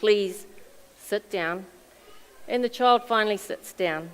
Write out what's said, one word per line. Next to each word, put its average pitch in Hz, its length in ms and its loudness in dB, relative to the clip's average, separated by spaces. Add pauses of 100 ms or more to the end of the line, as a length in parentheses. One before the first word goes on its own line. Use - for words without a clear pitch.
Please 208 460 2 (520)
sit - 300 -6
down. 180 380 -4 (800)
And 247 160 -2
the 240 60 0
child 247 380 4
finally 214 300 2
sits - 340 -10
down. 165 420 -4